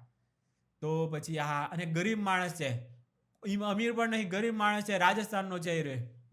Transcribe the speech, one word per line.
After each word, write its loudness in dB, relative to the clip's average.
તો 0
પછી -4
આ, 0
અને -4
ગરીબ 0
માણસ 2
છે, -4
ઈ 0
અમીર 0
પણ 2
નહીં, 0
ગરીબ 0
માણસ 2
છે, 0
રાજસ્થાનનો 2
છે -2
એ 0
રે, -4